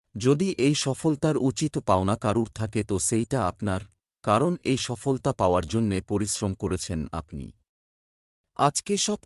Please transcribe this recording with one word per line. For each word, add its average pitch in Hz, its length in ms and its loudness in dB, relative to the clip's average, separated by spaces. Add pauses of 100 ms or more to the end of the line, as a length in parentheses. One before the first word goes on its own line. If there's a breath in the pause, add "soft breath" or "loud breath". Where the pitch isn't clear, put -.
(140)
যদি 143 340 2 (100)
এই 143 160 4
সফলতার 151 640 0
উচিত 135 400 0
পাওনা 98 380 2
কারুর 113 380 0
থাকে 110 300 -4
তো 101 140 -2
সেইটা 117 480 0
আপনার, 95 360 -2 (420)
কারণ 120 280 4 (120)
এই 127 140 0
সফলতা 131 540 -2
পাওয়ার 90 340 2
জন্যে 101 340 0
পরিশ্রম 101 540 -2
করেছেন 87 460 -4 (120)
আপনি। 73 340 -10 (1120)
আজকে 147 400 0
সব 208 300 -2